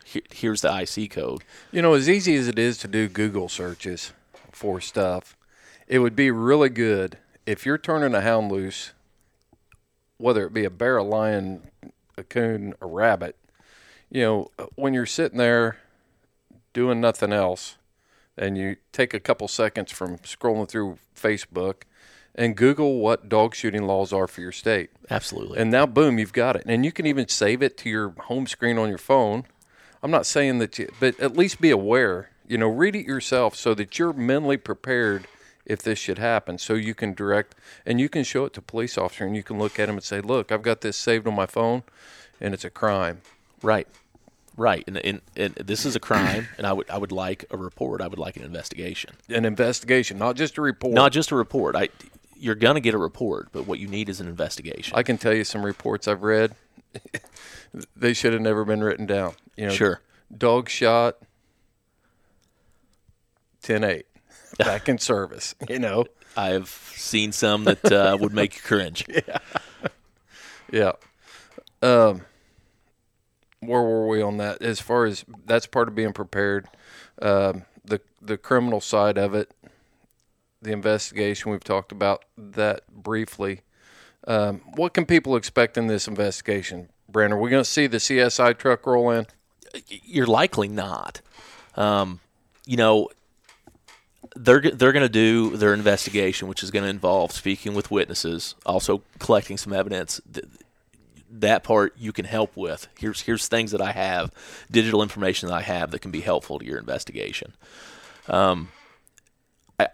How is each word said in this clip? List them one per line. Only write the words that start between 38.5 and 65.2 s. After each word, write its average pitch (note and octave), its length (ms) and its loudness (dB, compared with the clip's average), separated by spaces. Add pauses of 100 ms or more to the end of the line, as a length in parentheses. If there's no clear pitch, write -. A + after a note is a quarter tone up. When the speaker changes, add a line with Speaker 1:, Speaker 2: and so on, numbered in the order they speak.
Speaker 2:
to - 80 -18
police A#2 380 -6
officer, F#2+ 260 -4
and G2+ 120 -4
you G2+ 80 -6
can G#2+ 160 -8
look G#2 180 -4
at G#2+ 100 0
him G#2 60 -4
and G2 80 -8
say, G2+ 180 -6
"Look, G#2+ 300 -2
I've G#2+ 100 -2
got A2+ 200 -2
this G#2 160 -6
saved A2+ 320 0
on G#2+ 80 -2
my F#2+ 100 0
phone, A#2 380 -2 (560)
and G#2 120 -6
it's F#2 120 -10
a F2+ 40 -10
crime." F#2+ 520 -2 (420)
Speaker 1:
Right. G#2+ 240 2 (680)
Right. A2 320 2
And, F#2+ 100 -8
and, G2 220 -4 (160)
and G2+ 180 -4
this G#2 320 -6
is B2+ 80 -2
a B2 60 -2
crime, G#2 480 0 (100)
and G2+ 80 -4
I G2 60 0
would, G2 180 -6
I G2+ 80 -6
would G2 140 -8
like F#2 400 -6
a - 40 -8
report. F#2 440 -8
I F2+ 80 -6
would F#2 100 -12
like D#2+ 180 -8
an C2 60 -14
investigation. E2+ 720 -12 (140)
Speaker 2:
An A#2 160 0
investigation, A#2 720 0
not A#2+ 160 0
just D3 240 -6
a D3+ 40 -4
report. C3 320 -2
Speaker 1:
Not C3 180 8
just D3+ 180 0
a C#3+ 60 0
report. G#2+ 400 0
I, F#2+ 140 0 (460)
you're A2 200 -4
gonna B2+ 240 4
get A2+ 140 0
a G#2+ 40 0
report, F2 540 -4
but C#2+ 120 -8
what G2 140 -6
you G2 80 -12
need G2+ 220 -8
is F#2 120 -10
an F2 60 -10
investigation. E2+ 680 -8
Speaker 2:
I B2 80 2
can A#2+ 120 0
tell A2 160 0
you A2 120 0
some G#2 200 -6
reports G#2 440 -4
I've G2+ 160 -2
read. G#2+ 320 2 (360)
<laughs> - 100 -18 (920)
They A#2+ 180 0
should A#2 200 2
have A2 80 0
never A2 240 0
been G#2+ 160 0
written G#2+ 240 -2
down. F#2+ 280 -2 (220)
You G#2 120 -6
know, G2 40 -2
Speaker 1:
Sure. F#2+ 280 2 (360)
Speaker 2:
dog A#2+ 320 2
shot, A#2 480 2 (2500)
ten G#2+ 220 0
eight, F2+ 220 -2 (260)
Speaker 1:
<laughs> - 260 -20
Speaker 2:
back G#2 300 0
in B2 100 0
service, - 560 -4 (140)